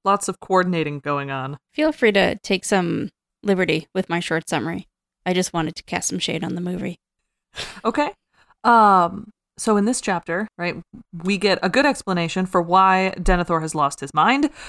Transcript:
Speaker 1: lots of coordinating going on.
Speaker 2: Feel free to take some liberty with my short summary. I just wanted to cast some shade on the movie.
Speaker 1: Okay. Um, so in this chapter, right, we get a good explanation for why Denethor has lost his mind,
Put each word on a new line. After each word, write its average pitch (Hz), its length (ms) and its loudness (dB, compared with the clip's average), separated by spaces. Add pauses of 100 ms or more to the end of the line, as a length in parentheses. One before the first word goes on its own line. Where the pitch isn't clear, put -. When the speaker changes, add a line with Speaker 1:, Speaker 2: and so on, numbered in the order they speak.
Speaker 1:
lots 196 220 0
of 190 120 -6
coordinating 170 600 0
going 143 320 -4
on. 135 260 -8 (160)
Speaker 2:
Feel 302 180 0
free 233 220 2
to 190 300 2
take 190 220 -2
some 180 440 0 (340)
liberty 180 500 0
with 185 160 -4
my 170 100 -2
short 165 300 -4
summary. 170 380 -6 (380)
I 180 80 -2
just 180 200 -2
wanted 165 220 -4
to - 80 -16
cast - 260 -6
some 160 100 -6
shade 165 240 -4
on 180 120 -6
the 175 60 -8
movie. 180 360 -8 (840)
Speaker 1:
Okay. 294 280 -2 (520)
Um, 202 680 4 (260)
so 220 200 2
in 202 80 2
this 247 160 0
chapter, 180 460 -4 (100)
right, 175 180 -4 (480)
we 196 140 0
get 190 260 2
a 190 60 0
good 262 160 4
explanation 185 600 -2
for 185 160 0
why 185 560 4
Denethor 175 440 2
has 156 140 -6
lost 143 260 0
his 139 120 -10
mind, 254 360 2 (200)